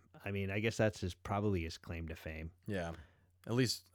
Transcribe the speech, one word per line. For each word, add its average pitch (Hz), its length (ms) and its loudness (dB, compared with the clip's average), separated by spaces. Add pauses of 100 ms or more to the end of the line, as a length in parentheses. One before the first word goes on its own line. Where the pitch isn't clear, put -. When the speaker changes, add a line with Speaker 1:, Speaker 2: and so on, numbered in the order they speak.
(240)
Speaker 1:
I 101 60 0
mean, 98 200 0
I 101 100 0
guess 110 160 2
that's 110 240 4
his, 90 140 -2
probably 101 480 2
his 80 160 -6
claim 82 300 -6
to 80 80 -6
fame. 80 340 -8 (160)
Speaker 2:
Yeah. 87 260 -2 (540)
At 113 80 0
least, 123 400 2